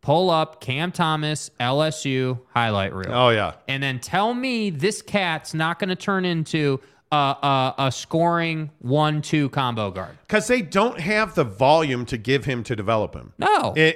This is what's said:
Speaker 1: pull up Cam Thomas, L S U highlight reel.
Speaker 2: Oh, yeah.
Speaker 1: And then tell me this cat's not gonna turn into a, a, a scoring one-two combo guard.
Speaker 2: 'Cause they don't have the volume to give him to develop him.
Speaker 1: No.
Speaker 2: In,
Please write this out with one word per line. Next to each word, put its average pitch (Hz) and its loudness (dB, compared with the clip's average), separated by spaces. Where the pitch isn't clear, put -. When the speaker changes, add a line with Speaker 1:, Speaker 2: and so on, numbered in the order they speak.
Speaker 1:
pull 175 2
up 160 0
Cam 151 -4
Thomas, 151 -2
L 131 2
S 156 -4
U 131 -2
highlight 107 0
reel. 95 -6
Speaker 2:
Oh, 123 6
yeah. 104 2
Speaker 1:
And 135 -4
then 131 -4
tell 208 0
me 240 -2
this 175 -2
cat's 175 -4
not 160 -2
gonna 185 -2
turn 190 -2
into 156 0
a, 151 0
a, 135 2
a 131 2
scoring 165 -2
one-two 151 2
combo 117 -2
guard. 92 -10
Speaker 2:
'Cause 208 0
they 247 2
don't 196 0
have 214 -2
the 165 2
volume 127 2
to 131 -6
give 120 0
him 127 -2
to 127 -4
develop 107 0
him. 64 -16
Speaker 1:
No. 392 2
Speaker 2:
In, 160 4